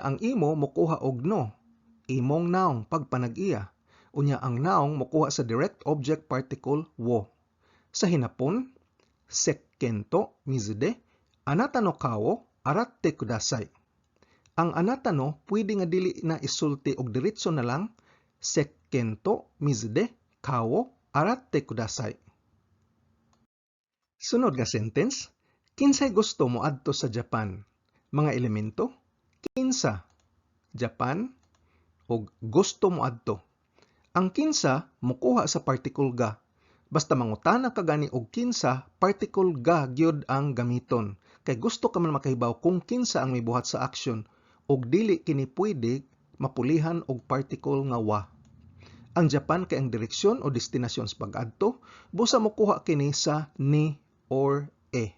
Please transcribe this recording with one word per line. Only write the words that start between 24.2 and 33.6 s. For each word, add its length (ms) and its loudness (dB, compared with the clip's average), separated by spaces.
Sunod 320 2
nga 160 -2
sentence, 640 -2
"Kinsay 400 4
gusto 320 2
moadto 480 -2
sa 160 -4
Japan?" 560 -6
Mga 240 2
elemento, 560 -2
kinsa, 640 -2
Japan, 640 -4
og 320 -4
gusto 560 2
moadto. 480 -4